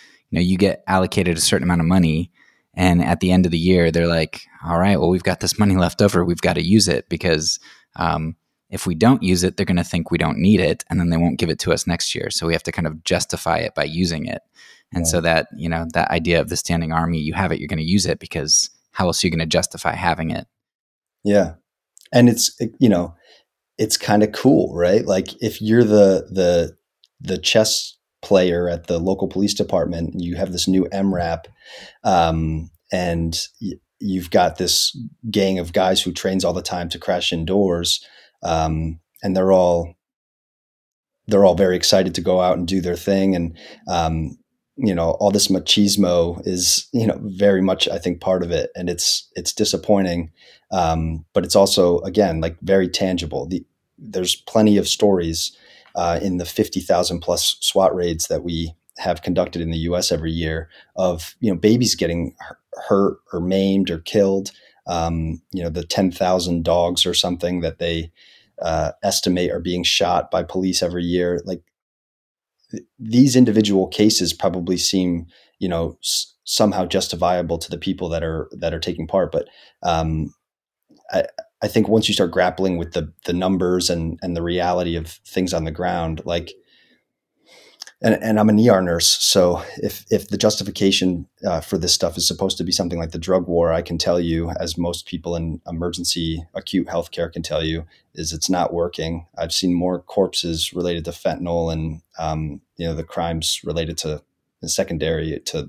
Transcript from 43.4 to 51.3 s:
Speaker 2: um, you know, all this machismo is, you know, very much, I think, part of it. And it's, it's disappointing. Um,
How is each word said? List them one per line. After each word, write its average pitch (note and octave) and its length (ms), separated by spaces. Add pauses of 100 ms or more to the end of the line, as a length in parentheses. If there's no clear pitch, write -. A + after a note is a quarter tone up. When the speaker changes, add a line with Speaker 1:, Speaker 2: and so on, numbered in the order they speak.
Speaker 2:
um, E2 520 (380)
you G2 180
know, E2 240
all G2+ 120
this - 160
machismo F2+ 960
is, F2+ 480
you A#2 120
know, - 180
very G2 380
much, F#2 280
I G2 80
think, F2+ 240
part F#2 220
of F2 80
it. D#2 240
And F2+ 140
it's, - 460
it's - 160
disappointing. F#2 800 (400)
Um, D#2+ 600